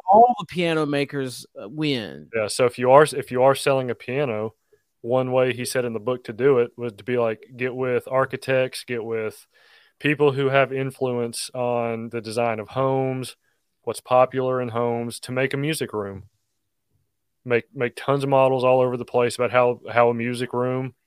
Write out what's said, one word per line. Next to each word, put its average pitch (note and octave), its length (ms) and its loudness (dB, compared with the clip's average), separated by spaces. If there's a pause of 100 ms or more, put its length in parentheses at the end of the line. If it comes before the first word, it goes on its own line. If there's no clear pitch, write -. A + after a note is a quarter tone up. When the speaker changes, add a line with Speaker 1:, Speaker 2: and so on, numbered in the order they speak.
(120)
Speaker 1:
all A#3 280 8
the F#3 60 -12
piano E3 400 -2
makers, C#3+ 600 -4 (160)
uh, G2+ 60 -12
win. A2+ 640 -6
Speaker 2:
Yeah, G#2+ 140 -2
so B2+ 180 0
if A#2+ 120 -2
you B2 140 2
are, C#3+ 120 10
if C3+ 280 -4
you B2+ 120 0
are C3+ 120 4
selling C3+ 340 0
a A2+ 60 -6
piano, A#2+ 580 -6 (480)
one B2+ 300 -2
way B2+ 220 2
he A#2+ 120 -10
said B2+ 180 -2
in A#2+ 100 -6
the A2 60 -6
book B2 260 -6
to A#2 80 -10
do B2+ 260 4
it A#2+ 180 0
was A#2+ 160 -8
to G2+ 100 -20
be B2 140 -4
like, A2+ 260 -2 (140)
get B2+ 180 -6
with B2+ 320 -2
architects, C3 760 -2
get A#2 200 -8
with A2+ 420 -8 (540)
people D3 320 2
who C3+ 180 0
have C3+ 220 4
influence B2+ 840 -4
on A#2 540 -2
the A#2 120 -8
design A2 380 -4
of G#2 100 -12
homes, C3 680 -2 (460)
what's - 180 -6
popular B2+ 600 2
in B2 80 -4
homes, A#2 520 -4
to - 100 -12
make C3 220 -2
a C#3 40 -2
music C#3+ 340 -4
room. G2 320 -8 (1200)
Make, A#2+ 220 0 (100)
make A#2+ 200 -4
tons C#3 280 -2
of C#3 60 -2
models C3 340 4
all B2+ 160 6
over B2+ 180 2
the A#2+ 80 -8
place B2 300 0
about A#2+ 160 0
how, B2 300 2 (100)
how A#2+ 180 4
a A#2+ 40 2
music A#2+ 400 -6
room B2+ 420 -4 (120)